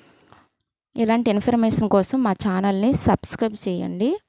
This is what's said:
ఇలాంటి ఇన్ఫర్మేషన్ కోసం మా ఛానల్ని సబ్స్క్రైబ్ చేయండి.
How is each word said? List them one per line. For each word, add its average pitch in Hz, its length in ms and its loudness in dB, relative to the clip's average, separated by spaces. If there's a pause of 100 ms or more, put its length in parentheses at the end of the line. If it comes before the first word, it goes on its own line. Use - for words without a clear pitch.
(960)
ఇలాంటి 226 340 0
ఇన్ఫర్మేషన్ 220 600 2
కోసం 202 340 2
మా 208 80 2
ఛానల్ని 196 600 0
సబ్స్క్రైబ్ - 600 -2 (120)
చేయండి. 180 500 -2 (120)